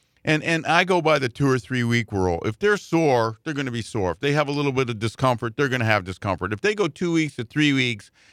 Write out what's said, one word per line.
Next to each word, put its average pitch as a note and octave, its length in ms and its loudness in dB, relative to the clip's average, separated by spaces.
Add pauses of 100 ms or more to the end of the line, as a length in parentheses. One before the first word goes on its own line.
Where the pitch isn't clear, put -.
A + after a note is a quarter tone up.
(240)
And, D#3 200 0
and D#3+ 220 -2
I E3+ 180 2
go F3+ 180 2
by D3+ 160 4
the C3+ 100 -2
two C#3 220 0
or C3 80 2
three B2 240 -2
week A#2 300 0
rule. F#2 320 2
If G#2+ 140 -4
they're G#3 180 2
sore, B2+ 680 2
they're D#3+ 120 -6
gonna C3+ 180 -4
be A#2 100 -4
sore. F#2+ 300 -2
If - 80 -8
they C#3+ 120 0
have D3+ 160 2
a C#3+ 40 -2
little C#3+ 180 0
bit B2+ 180 0
of A#2 120 -6
discomfort, A#2 560 -2
they're C#3+ 120 0
gonna B2 160 -2
have G#2+ 200 2
discomfort. F#2 480 -4
If G#2 80 -4
they G#3 160 0
go G3+ 100 0
two E3+ 260 -4
weeks D#3+ 240 0
to A#2+ 80 -6
three D3 280 0
weeks B2 380 -2 (220)